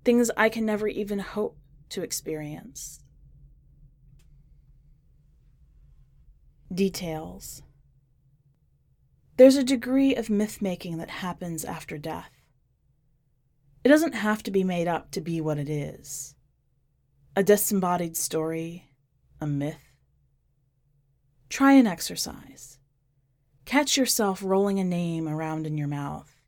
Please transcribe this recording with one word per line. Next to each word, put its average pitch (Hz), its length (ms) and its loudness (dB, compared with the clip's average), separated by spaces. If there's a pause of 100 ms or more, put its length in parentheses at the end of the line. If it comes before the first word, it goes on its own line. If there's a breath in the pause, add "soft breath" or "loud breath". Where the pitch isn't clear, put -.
Things 240 320 4
I 220 140 4
can 220 160 -4
never 214 220 -2
even 202 320 -4
hope - 400 -6 (300)
to - 120 -8
experience. - 960 -10 (3750)
Details. 180 880 -4 (1800)
There's 262 180 12
a 277 80 2
degree 269 520 2
of 220 160 -4
myth-making 190 680 -2
that - 240 -10
happens 175 420 -8
after 160 360 -12
death. 160 320 -10 (1500)
It 254 40 4
doesn't 302 240 6
have 214 280 -2
to 202 100 -8
be 190 120 2
made 175 240 -2
up - 240 -4
to 180 100 -6
be 165 180 -4
what 151 200 -2
it 143 100 -6
is. - 640 -8 (1000)
A 196 80 2
disembodied 175 720 2
story, 165 720 -6 (500)
a 156 60 -6
myth. 147 480 -6 (1600)
Try 277 240 6
an 262 120 10
exercise. - 960 -8 (840)
Catch 277 300 2
yourself 208 460 2
rolling 196 380 2
a 190 40 0
name 170 440 -2
around 156 400 -4
in 151 100 -4
your 147 100 -2
mouth. 143 600 -8